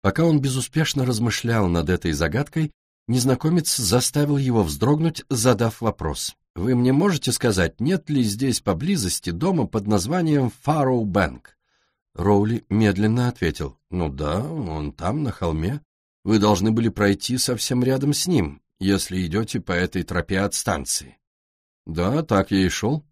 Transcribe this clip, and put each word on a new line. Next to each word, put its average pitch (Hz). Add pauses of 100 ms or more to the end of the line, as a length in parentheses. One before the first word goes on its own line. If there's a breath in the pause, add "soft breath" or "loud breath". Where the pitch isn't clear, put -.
Пока 98
он 156
безуспешно 135
размышлял 113
над 85
этой 90
загадкой, 104 (340)
незнакомец 135
заставил 139
его 123
вздрогнуть, 143
задав 117
вопрос. 90 (220)
«Вы 110
мне 123
можете 156
сказать, 95
нет 165
ли 135
здесь 113
поблизости 104
дома 139
под 104
названием 135 (140)
Фарроу-Бэнк?» 113 (580)
Роули 104
медленно 107
ответил. 78 (100)
«Ну 87
да, 73
он 85
там, 92
на 78
холме. 85 (440)
Вы 104
должны 104
были 113
пройти 104
совсем 123
рядом 135
с -
ним, 95 (200)
если 92
идете 82
по 95
этой 90
тропе 90
от 101
станции». 71 (680)
«Да, 95
так 95
я 98
и -
шел». 131